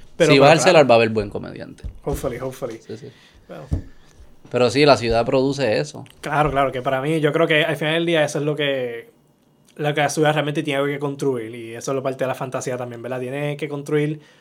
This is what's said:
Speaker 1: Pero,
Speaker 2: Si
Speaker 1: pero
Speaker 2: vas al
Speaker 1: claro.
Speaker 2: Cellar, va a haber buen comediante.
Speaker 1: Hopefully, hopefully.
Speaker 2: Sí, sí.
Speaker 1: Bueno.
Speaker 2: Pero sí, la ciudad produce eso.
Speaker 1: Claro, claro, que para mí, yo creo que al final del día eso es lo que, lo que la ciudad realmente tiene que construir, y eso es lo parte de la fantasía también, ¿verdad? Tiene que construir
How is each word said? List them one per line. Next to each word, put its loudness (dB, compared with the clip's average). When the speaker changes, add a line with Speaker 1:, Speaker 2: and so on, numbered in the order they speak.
Speaker 1:
Pero, 4
Speaker 2:
Si 8
Speaker 1:
pero 8
Speaker 2:
vas 10
al 8
Speaker 1:
claro. 0
Speaker 2:
Cellar, 6
va 10
a 8
haber 4
buen -2
comediante. -12
Speaker 1:
Hopefully, -6
hopefully. -10
Speaker 2:
Sí, -16
sí. -18
Speaker 1:
Bueno. -16
Speaker 2:
Pero 2
sí, 4
la 8
ciudad 0
produce 0
eso. -8
Speaker 1:
Claro, 0
claro, 0
que -6
para -2
mí, -2
yo 2
creo 2
que 2
al -2
final -2
del 0
día 2
eso -4
es -4
lo -2
que, -4
lo -4
que 0
la 2
ciudad 2
realmente -2
tiene -2
que -4
construir, -4
y -14
eso -8
es -2
lo -4
parte -4
de -2
la -4
fantasía -6
también, -10
¿verdad? -8
Tiene -6
que -8
construir -2